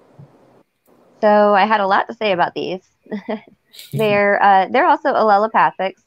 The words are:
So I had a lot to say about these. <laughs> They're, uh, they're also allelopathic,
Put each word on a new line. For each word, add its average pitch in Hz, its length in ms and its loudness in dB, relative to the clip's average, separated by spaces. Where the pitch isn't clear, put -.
So 208 320 2
I 196 120 4
had 214 160 0
a 190 60 -2
lot 196 200 -2
to 226 60 -14
say 220 200 -4
about 170 200 -2
these. 170 280 -8
<laughs> - 840 -14
They're, 202 480 0
uh, 190 280 2
they're 294 180 0
also 302 260 0
allelopathic, 202 840 0